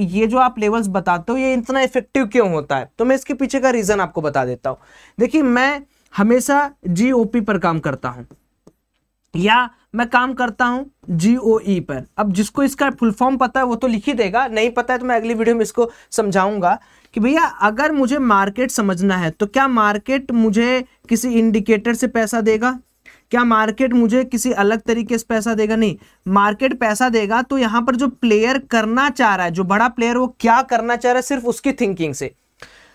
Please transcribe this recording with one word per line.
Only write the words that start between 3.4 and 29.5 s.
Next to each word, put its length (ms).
का 100
रीज़न 300
आपको 200
बता 240
देता 260
हूँ। 80
देखिए, 240
मैं 400
हमेशा 560
जीओपी 540
पर 160
काम 220
करता 280
हूँ 180
या 340
मैं 140
काम 260
करता 300
हूँ 200
जीओई 720
पर। 240
अब 140
जिसको 300
इसका 300
फुल 200
फॉर्म 240
पता 240
है 60
वो 100
तो 100
लिख 200
ही 80
देगा, 340
नहीं 240
पता 220
है 40
तो 80
मैं 100
अगली 180
वीडियो 220
में 60
इसको 280
समझाऊंगा 640
कि 60
भैया, 240
अगर 480
मुझे 280
मार्केट 500
समझना 460
है 140
तो 180
क्या 220
मार्केट 600
मुझे 520
किसी 220
इंडिकेटर 640
से 140
पैसा 340
देगा, 360
क्या 120
मार्केट 480
मुझे 320
किसी 300
अलग 260
तरीके 380
से 100
पैसा 260
देगा? 220
नहीं, 200
मार्केट 520
पैसा 300
देगा 320
तो 160
यहाँ 240
पर 140
जो 140
प्लेयर 480
करना 400
चाह 240
रहा 120
है, 60